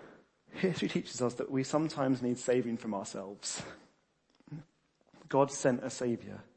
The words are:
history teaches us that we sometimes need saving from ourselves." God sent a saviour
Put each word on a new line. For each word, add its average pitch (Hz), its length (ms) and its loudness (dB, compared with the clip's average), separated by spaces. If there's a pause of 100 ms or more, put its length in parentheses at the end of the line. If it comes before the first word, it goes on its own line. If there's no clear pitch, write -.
(500)
history - 380 0
teaches - 340 -2
us 123 120 2
that 131 160 -4
we 131 120 2
sometimes 135 580 2
need 123 180 0
saving 120 380 2
from 113 160 -4
ourselves." 98 720 -6 (1700)
God 135 240 6
sent 123 320 2
a 131 60 -4
saviour 104 500 -2 (160)